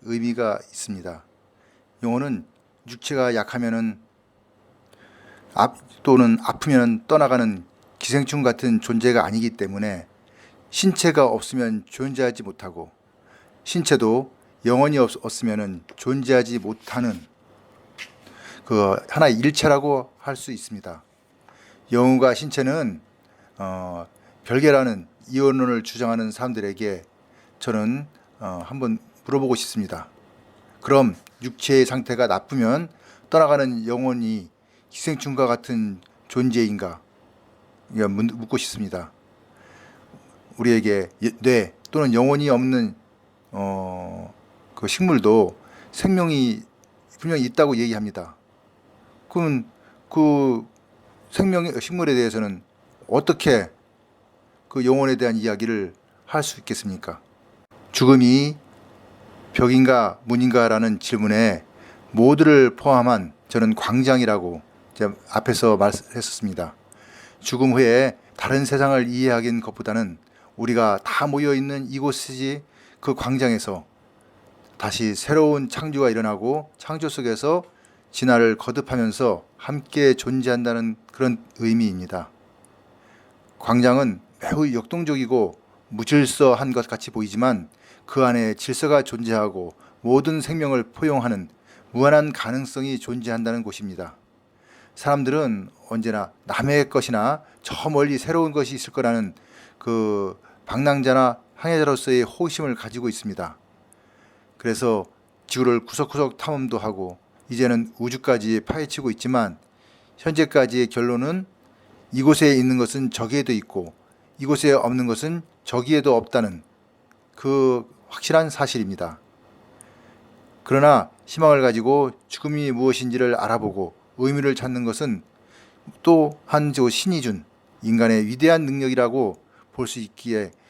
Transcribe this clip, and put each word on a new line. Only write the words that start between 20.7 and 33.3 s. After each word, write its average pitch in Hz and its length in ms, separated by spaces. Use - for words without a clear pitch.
영혼과 127 420
신체는, 131 680
어, 92 480
별개라는 127 640
이원론을 131 540
주장하는 113 480
사람들에게 104 720
저는, 120 480
어, 92 260
한번 127 320
물어보고 135 300
싶습니다. 92 540
그럼 131 340
육체의 131 420
상태가 123 400
나쁘면 127 640
떠나가는 139 560